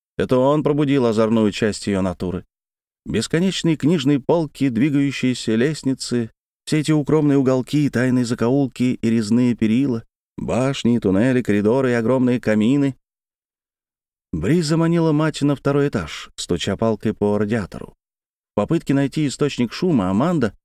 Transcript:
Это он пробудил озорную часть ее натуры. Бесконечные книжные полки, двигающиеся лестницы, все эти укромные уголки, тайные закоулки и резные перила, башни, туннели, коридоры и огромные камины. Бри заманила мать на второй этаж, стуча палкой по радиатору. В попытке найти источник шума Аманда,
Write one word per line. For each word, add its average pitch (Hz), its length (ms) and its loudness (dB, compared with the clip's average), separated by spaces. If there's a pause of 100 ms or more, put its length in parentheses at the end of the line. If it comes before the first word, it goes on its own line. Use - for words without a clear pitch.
(160)
Это 127 220 0
он 139 240 2
пробудил 143 440 2
озорную 110 460 2
часть - 340 -4
ее 98 140 0
натуры. 92 460 -4 (580)
Бесконечные 165 720 0
книжные 143 440 2
полки, 147 480 -2
двигающиеся 127 840 0
лестницы, 123 760 -2 (360)
все 156 140 0
эти 151 120 0
укромные 147 460 2
уголки, 131 500 0
тайные 123 360 0
закоулки 123 760 0
и 113 100 0
резные 117 440 2
перила, 117 500 0 (320)
башни, 120 640 -2
туннели, 110 420 2
коридоры 110 500 2
и 120 40 0
огромные 123 440 0
камины. 123 580 0 (1400)
Бри 110 280 0
заманила 165 520 0
мать 151 280 -2
на 143 160 0
второй 143 320 0
этаж, 87 480 -8
стуча 90 400 -4
палкой 110 380 -2
по 104 240 -2
радиатору. 104 560 -6 (580)
В - 40 -20
попытке 147 360 0
найти 139 340 0
источник 127 460 -2
шума 123 380 0
Аманда, 127 420 0 (120)